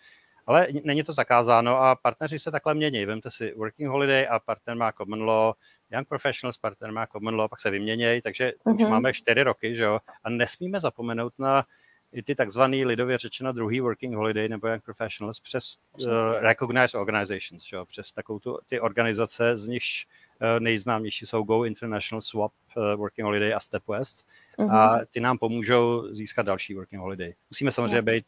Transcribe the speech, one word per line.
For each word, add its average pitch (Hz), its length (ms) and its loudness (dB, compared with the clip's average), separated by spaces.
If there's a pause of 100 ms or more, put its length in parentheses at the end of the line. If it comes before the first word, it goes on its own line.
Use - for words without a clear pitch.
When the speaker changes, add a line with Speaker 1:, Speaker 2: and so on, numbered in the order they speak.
(460)
Speaker 1:
Ale 160 200 6
n-, 143 180 -4
není 151 180 0
to 156 100 -10
zakázáno 120 720 4
a 131 120 8
partneři 143 440 -2
se 160 120 -10
takhle 151 240 0
mění. 143 320 0
Vemte 110 240 -6
si - 260 -6
working 110 320 -6
holiday 139 420 4
a 113 80 2
partner 117 380 -6
má 117 160 0
common 107 300 -8
law, 110 300 4 (380)
young 127 180 -4
professionals, 127 500 -4
partner 110 340 -8
má 113 140 -6
common 110 280 -6
law, 110 140 2
pak - 120 -16
se 104 100 -2
vyměnějí, 113 520 0
takže 123 300 -2 (120)
už 220 140 4
Speaker 2:
Mhm. 214 120 4
Speaker 1:
máme 123 220 2
čtyři 123 300 2
roky, 117 340 -2
že 117 60 -2
jo? 107 160 2 (260)
A 113 60 -4
nesmíme 175 500 -4
zapomenout 117 580 -4
na 135 260 2 (480)
i 120 100 -10
ty 143 120 -4
takzvaný, 131 500 2
lidově 123 340 0
řečeno, 131 340 -8
druhý 117 280 -2
working 120 340 -4
holiday 107 340 0
nebo 113 200 -6
young 113 160 -4
professionals 110 560 -8
přes, - 360 -8 (180)
eh, - 80 -12
Speaker 2:
Přes- 113 400 2
Speaker 1:
recognized 120 580 2
organizations, 98 640 -4
že - 120 -12
jo? 90 80 -8
Přes - 280 -18
takovou 107 260 -10
tu, - 200 -8 (100)
ty 123 120 -4
organizace, 113 760 0
z 107 120 -8
nichž, - 380 -6 (340)
eh, 117 200 2
nejznámější 110 680 -2
jsou 110 160 0
Go 110 220 2
International, 110 560 -6
Swap, 107 320 -4 (400)
eh, 104 40 -2
Working 104 280 -6
Holiday 104 300 2
a 101 60 -2
Step - 280 -6
West. 110 360 -6 (340)
Speaker 2:
Mhm. 214 120 2
Speaker 1:
A 110 300 8 (100)
ty 120 100 -6
nám 123 180 2
pomůžou 117 760 0
získat 107 280 -4
další 98 320 -4
working 95 280 -12
holiday. 92 320 -8 (160)
Musíme 139 220 -2
samozřejmě 117 240 0
Speaker 2:
Jo. 117 60 2
Speaker 1:
být 113 260 0